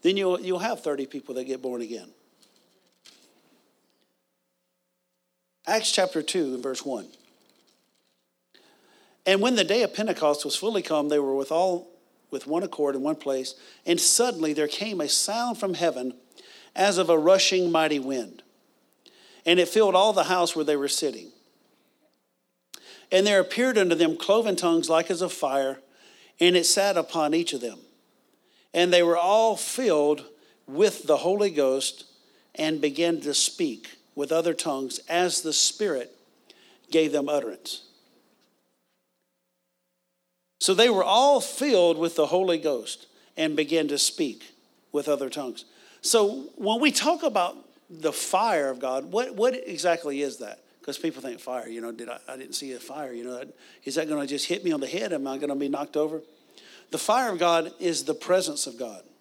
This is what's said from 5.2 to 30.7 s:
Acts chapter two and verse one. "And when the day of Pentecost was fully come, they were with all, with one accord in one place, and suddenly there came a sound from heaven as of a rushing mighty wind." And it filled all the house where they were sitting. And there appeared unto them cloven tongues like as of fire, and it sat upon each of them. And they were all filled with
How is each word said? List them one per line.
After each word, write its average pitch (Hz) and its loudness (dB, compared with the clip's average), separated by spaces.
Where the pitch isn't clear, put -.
Acts 220 0
chapter 185 0
two 151 -2
and 123 -8
verse 131 -6
one. 123 -8
"And 196 4
when 247 2
the 196 4
day 214 2
of 196 -2
Pentecost 156 0
was 143 -4
fully 208 -2
come, 147 0
they 147 4
were 135 0
with 135 -2
all, 175 0
with 135 -8
one 160 -2
accord 143 -2
in 131 -4
one 151 -2
place, 131 -4
and - 2
suddenly 170 2
there 147 0
came 202 -6
a 143 -4
sound 226 -2
from 190 -4
heaven 131 -2
as 185 2
of 180 0
a 165 8
rushing 185 4
mighty 156 2
wind." 127 -6
And 175 6
it 170 4
filled 196 4
all 202 6
the 180 4
house 175 0
where 156 -2
they 151 2
were 139 -2
sitting. 131 -4
And 190 4
there 208 6
appeared 220 0
unto 180 4
them 160 2
cloven 214 2
tongues 165 0
like 160 2
as 180 -2
of 180 -4
fire, 135 -2
and 180 6
it 170 2
sat 196 2
upon 156 0
each 165 0
of 127 -6
them. 107 -10
And 175 2
they 175 8
were 170 4
all 208 4
filled 151 0
with 180 2